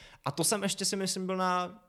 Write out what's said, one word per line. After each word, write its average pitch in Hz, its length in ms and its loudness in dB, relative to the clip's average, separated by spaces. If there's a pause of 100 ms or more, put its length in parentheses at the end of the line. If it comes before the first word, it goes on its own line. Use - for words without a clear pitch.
(240)
A 139 60 -2
to 160 140 0
jsem 202 180 2
ještě, 196 220 -2
si 202 120 0
myslím, 190 300 -2
byl 190 100 0
na 180 520 0